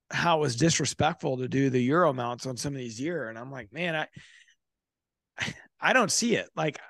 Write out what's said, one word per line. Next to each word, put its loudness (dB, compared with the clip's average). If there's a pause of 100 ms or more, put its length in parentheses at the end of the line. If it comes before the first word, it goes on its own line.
(120)
how 2
it 2
was 0
disrespectful 2
to -4
do 4
the 2
Euro 4
mounts -4
on -6
some -6
of -8
these -10
deer. -6
And -12
I'm -14
like, -14
"Man, -4
I, -4 (1300)
<sighs> -6 (280)
I 2
don't 4
see 2
it." -4
Like, -4 (100)